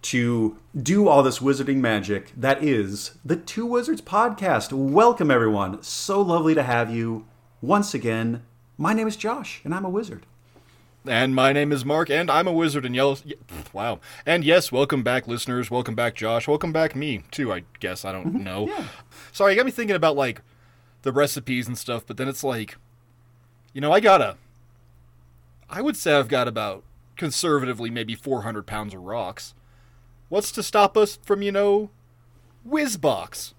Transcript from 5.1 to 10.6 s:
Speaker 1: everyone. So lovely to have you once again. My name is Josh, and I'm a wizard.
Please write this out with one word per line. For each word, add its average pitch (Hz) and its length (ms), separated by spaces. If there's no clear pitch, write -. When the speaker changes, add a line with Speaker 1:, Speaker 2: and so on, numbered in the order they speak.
Speaker 1:
everyone. 104 500
So - 400
lovely 165 340
to 147 80
have 117 300
you 113 320
once 202 320
again. 117 500
My 165 160
name 220 140
is 214 80
Josh, 226 480
and 151 100
I'm 190 120
a 185 40
wizard. 185 360